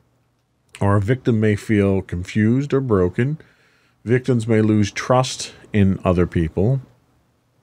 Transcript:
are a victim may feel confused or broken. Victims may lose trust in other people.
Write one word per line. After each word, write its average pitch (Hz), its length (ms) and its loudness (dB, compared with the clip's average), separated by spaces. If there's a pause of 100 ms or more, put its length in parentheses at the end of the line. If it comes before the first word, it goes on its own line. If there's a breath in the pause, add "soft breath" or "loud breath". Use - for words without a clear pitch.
(800)
are 101 160 2
a 104 40 2
victim 120 380 -2
may 107 160 2
feel 98 480 0
confused 110 720 -2
or 135 60 0
broken. 120 580 -2 (680 soft breath)
Victims 120 440 0
may 110 120 2
lose 107 300 2
trust - 640 -2 (200)
in 95 320 2
other 87 220 2
people. 92 540 -2 (840)